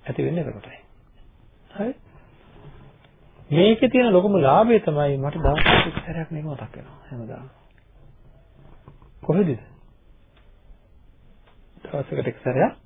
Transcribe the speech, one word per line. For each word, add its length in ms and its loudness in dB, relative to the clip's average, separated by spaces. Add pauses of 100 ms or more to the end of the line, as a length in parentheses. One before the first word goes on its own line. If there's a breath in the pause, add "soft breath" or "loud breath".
ඇති 180 -8
වෙන්නේ 220 -4
එතකොටයි. 360 -14 (920)
හරි? 220 -6 (1500)
මේකේ 420 4
තියෙන 240 2
ලොකුම 240 4
ලාභය 420 4
තමයි 360 0
මට 220 -6
දවසකට 500 2
එක 100 -8
සැරයක් 320 -10
මේක 160 -10
මතක් 280 -12
වෙනවා 300 -20
හැමදාම. 440 -14 (1700)
කොහෙදද? 300 0 (2250)
දවසකට 480 -8
එක 120 -10
සැරයක් 340 -2 (120)